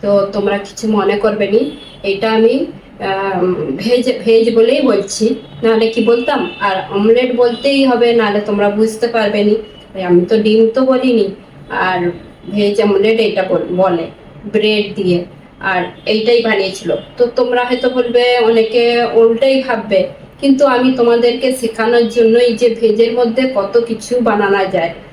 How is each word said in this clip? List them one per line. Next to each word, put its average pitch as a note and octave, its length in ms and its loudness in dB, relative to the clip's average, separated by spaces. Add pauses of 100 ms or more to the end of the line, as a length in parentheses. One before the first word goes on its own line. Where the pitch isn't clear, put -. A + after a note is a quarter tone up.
তো G3+ 240 2
তোমরা G3+ 320 -2
কিছু - 300 -8
মনে G#3 300 0
করবে G#3 300 0
নি, B3+ 300 -2 (260)
এটা G3+ 280 -2
আমি, A#3+ 340 2 (340)
আহ, G3 420 -4 (340)
ভেজ, A#3+ 300 0 (200)
ভেজ A3+ 300 4
বলেই B3 260 2
বলছি, A3 540 0 (280)
নাহলে A3+ 240 2
কি A3+ 140 -2
বলতাম? A#3 580 0
আর G3 160 -2 (140)
অমলেট A#3 460 2
বলতেই B3+ 500 0
হবে, A#3+ 280 2
নাহলে G#3 280 0
তোমরা G3+ 280 -2
বুঝতে A3 380 -2
পারবে G#3+ 360 -2
নি। G#3 120 2 (520)
আমি F3 180 4
তো A3 120 0
ডিম A3 320 4
তো C4 120 -2
বলিনি। B3+ 460 2 (420)
আর F3+ 420 -2 (380)
ভেজ G3+ 320 0
অমলেট G#3 380 2
এটা G3 300 0
বল-, F3+ 260 -2
বলে F3+ 300 0 (400)
ব্রেড G#3 500 -2
দিয়ে, F3 300 -2 (340)
আর F#3 220 -4 (240)
এইটাই A3 360 2
বানিয়েছিল। F#3+ 540 -2 (220)
তো A#3+ 100 2
তোমরা B3 360 -2
হয়তো B3+ 260 -2
বলবে, B3 500 0
অনেকে A#3 720 2
উল্টাই A#3 500 2
ভাববে, G#3 440 -2 (340)
কিন্তু C#4 240 4
আমি B3+ 320 2
তোমাদেরকে A#3+ 580 2
শেখানোর A#3 540 0
জন্যই A#3 440 4
যে A#3+ 160 2
ভেজের A3+ 440 2
মধ্যে B3 300 0 (120)
কত G3 220 0 (100)
কিছু A3+ 320 -4
বানানো G3+ 520 0
যায় E3+ 220 -2 (200)